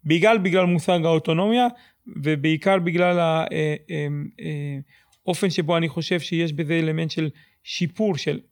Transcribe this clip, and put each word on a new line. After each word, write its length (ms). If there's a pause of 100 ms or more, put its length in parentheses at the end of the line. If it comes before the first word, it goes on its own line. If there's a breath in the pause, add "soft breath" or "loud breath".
בגלל, 320
בגלל 280
מושג 400
האוטונומיה, 600 (560 loud breath)
ובעיקר 560
בגלל 400
ה-, 320
אה, 240 (160)
אה, 160 (320)
אה, 380 (480 soft breath)
אופן 240
שבו 280
אני 120
חושב 300
שיש 340
בזה 200
אלמנט 380
של 180 (340 soft breath)
שיפור 540
של 220 (120)